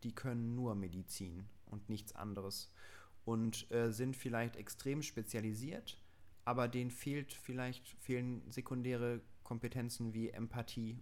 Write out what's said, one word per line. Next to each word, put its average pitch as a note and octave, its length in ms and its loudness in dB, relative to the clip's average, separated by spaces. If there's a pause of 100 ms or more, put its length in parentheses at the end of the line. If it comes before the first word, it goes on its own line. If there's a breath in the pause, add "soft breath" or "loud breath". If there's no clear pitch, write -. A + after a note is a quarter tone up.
die A2+ 120 -2
können A#2+ 420 2
nur B2 180 4
Medizin F#2 720 -2 (200)
und G#2 220 -6
nichts - 260 -2
anderes G2 580 -4 (520 loud breath)
und, A2+ 460 2
äh, A#2 220 6
sind B2+ 240 2
vielleicht A#2 400 2
extrem C#3 460 0
spezialisiert, A2+ 1000 -2 (420 soft breath)
aber B2 240 6
denen B2 220 2
fehlt C#3+ 440 -2
vielleicht, B2+ 520 -2 (140)
fehlen B2 500 2
sekundäre A#2+ 720 2 (240)
Kompetenzen A#2 720 0
wie A2+ 160 2
Empathie A2+ 720 -2